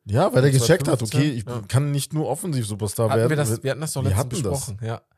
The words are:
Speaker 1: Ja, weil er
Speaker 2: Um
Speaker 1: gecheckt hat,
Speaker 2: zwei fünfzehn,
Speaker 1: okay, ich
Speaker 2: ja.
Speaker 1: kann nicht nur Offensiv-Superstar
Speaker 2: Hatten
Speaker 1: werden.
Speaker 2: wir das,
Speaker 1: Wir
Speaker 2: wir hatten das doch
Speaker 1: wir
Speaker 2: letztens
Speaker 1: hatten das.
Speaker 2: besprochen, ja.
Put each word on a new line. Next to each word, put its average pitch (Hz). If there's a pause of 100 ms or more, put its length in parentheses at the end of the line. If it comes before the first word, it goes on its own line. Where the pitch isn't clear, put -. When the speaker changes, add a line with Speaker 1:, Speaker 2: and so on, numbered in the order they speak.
Speaker 1:
Ja, 123
weil 127
er 143
Speaker 2:
Um 135
Speaker 1:
gecheckt 139
hat, -
Speaker 2:
zwei 117
fünfzehn, 110
Speaker 1:
okay, 151
ich 117
Speaker 2:
ja. 120
Speaker 1:
kann 143
nicht 139
nur 151
Offensiv-Superstar 113
Speaker 2:
Hatten 131
Speaker 1:
werden. 117
Speaker 2:
wir 151
das, 113
Speaker 1:
Wir 110
Speaker 2:
wir 135
hatten 131
das 156
doch 135
Speaker 1:
wir 101
Speaker 2:
letztens 95
Speaker 1:
hatten 135
das. 131
Speaker 2:
besprochen, 104
ja. 113 (160)